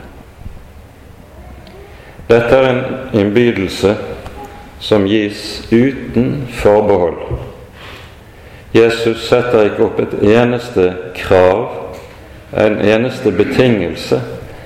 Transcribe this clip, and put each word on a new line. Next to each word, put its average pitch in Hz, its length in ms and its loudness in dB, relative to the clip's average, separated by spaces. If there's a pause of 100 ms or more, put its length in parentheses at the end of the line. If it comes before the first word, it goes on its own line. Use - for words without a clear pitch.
(2250)
Dette 117 320 4
er 131 100 4
en 127 160 -2 (300)
innbydelse 101 840 0 (840)
som 104 240 2
gis 104 640 -4
uten 127 800 0
forbehold. 101 680 2 (1600)
Jesus 113 540 2
setter 117 400 4
ikke 113 180 0
opp - 160 -2
et - 200 -6
eneste 117 680 2 (260)
krav, 95 800 2 (560)
en 107 280 0
eneste 110 540 0
betingelse 98 880 0 (480)